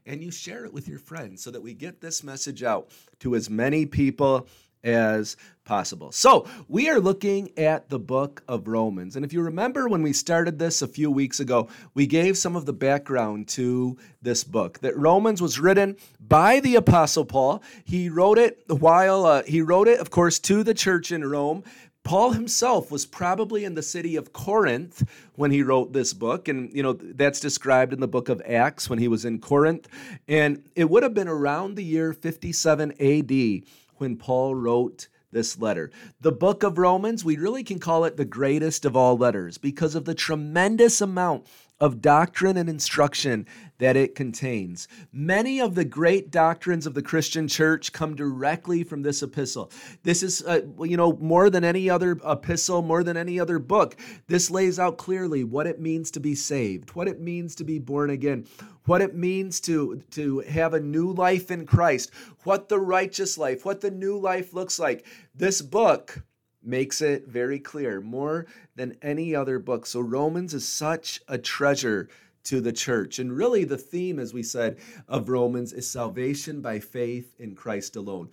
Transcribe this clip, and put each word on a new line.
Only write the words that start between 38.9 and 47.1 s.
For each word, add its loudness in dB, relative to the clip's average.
all 6
letters 0
because -2
of -6
the -4
tremendous 2
amount 0
of 2
doctrine 4
and -2
instruction 0
that 4
it 2
contains. -6
Many 0
of 0
the 0
great 2
doctrines 0
of -8
the -4
Christian -2